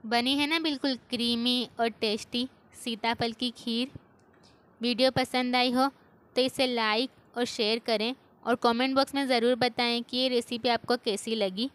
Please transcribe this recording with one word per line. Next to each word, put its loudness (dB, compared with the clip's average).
बनी 2
है 2
ना 0
बिल्कुल 0
क्रीमी 0
और 2
टेस्टी -4
सीताफल -4
की -4
खीर। -4
वीडियो 2
पसंद 0
आई 4
हो 2
तो 2
इसे 2
लाइक -2
और 0
शेयर 0
करें 0
और 2
कमेंट 2
बॉक्स 2
में 0
ज़रूर 4
बताएं 0
कि -6
ये 2
रेसिपी -2
आपको 0
कैसी -4
लगी। -2